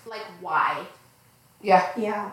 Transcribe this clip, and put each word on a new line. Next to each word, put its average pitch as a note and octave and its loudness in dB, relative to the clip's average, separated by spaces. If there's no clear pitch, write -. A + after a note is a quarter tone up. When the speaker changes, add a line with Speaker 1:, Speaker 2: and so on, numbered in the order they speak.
Speaker 1:
Like, A3 -12
why? E3 -2
Speaker 2:
Yeah. F#3 6
Speaker 3:
Yeah. G#3 -4